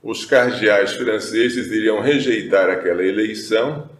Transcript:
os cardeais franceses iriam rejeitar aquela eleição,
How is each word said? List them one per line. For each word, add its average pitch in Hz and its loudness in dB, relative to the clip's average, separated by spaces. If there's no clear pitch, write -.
os 113 -10
cardeais 110 2
franceses 117 -2
iriam 110 0
rejeitar 110 2
aquela 90 -2
eleição, 110 -2